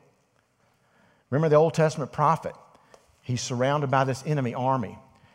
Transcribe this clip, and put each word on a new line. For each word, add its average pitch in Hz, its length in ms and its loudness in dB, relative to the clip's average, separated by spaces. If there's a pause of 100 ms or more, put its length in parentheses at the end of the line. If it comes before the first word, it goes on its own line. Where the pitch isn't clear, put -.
(1300)
Remember 156 200 2
the 151 80 6
Old 156 160 4
Testament 156 400 -2
prophet? 151 420 0 (680)
He's 123 200 -6
surrounded 131 500 -2
by 135 140 4
this 131 200 -4
enemy 143 280 -2
army, 127 440 -4 (380)